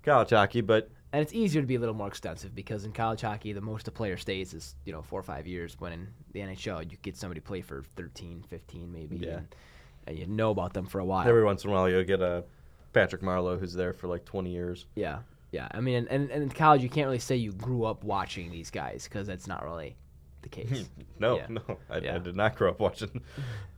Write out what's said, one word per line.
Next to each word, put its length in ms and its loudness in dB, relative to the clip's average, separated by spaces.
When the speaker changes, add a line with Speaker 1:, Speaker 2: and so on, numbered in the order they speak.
Speaker 1:
college 260 8
hockey, 300 8
but 300 6
Speaker 2:
And 100 2
it's 100 -2
easier 300 2
to 40 0
be 100 2
a 40 2
little 140 0
more 140 -4
extensive 460 -8
because 300 -8
in 80 -8
college 300 0
hockey, 300 -4
the 100 -6
most 260 -6
a 40 -8
player 260 -2
stays 340 -4
is, 220 -12
you 80 -8
know, 100 -8
four 180 -6
or 40 -10
five 220 -8
years, 340 -8
when 120 -8
in 160 -10
the 100 -8
N 80 -6
H 180 -10
L, 140 -4
you 200 -10
get 140 -8
somebody 240 -8
play 220 -8
for 200 -10
thirteen, 540 -12
fifteen 420 -12
maybe, 240 -10
Speaker 1:
Yeah. 220 -6
Speaker 2:
and, 160 -14
and 100 -8
you 80 -8
know 240 2
about 240 -2
them 120 -4
for 120 -4
a 60 -2
while. 220 2
Speaker 1:
Every 180 10
once 200 4
in 60 0
a 20 4
while, 160 6
you'll 160 6
get 160 4
a 240 2
Patrick 300 4
Marleau 360 0
who's 160 -6
there 200 0
for, 140 -8
like, 180 -4
twenty 240 -4
years. 340 -6
Speaker 2:
Yeah, 260 -4
yeah. 180 -6
I 100 -6
mean, 160 2
and, 120 0
and, 220 0
and 140 -2
in 60 -2
college, 320 8
you 80 0
can't 160 2
really 120 0
say 180 0
you 160 0
grew 320 -2
up 200 -2
watching 460 -2
these 200 -10
guys 380 -6
'cause 180 -6
that's 200 -8
not 180 -6
really 320 -8
the 80 -16
case. 380 -4
Speaker 1:
<laughs> 160 -18
No, 200 4
Speaker 2:
Yeah. 100 -6
Speaker 1:
no. 300 -6
I, 80 -2
Speaker 2:
Yeah. 180 -2
Speaker 1:
I 20 0
did 180 -6
not 200 2
grow 140 6
up 100 -6
watching. 460 0
<laughs> 40 -18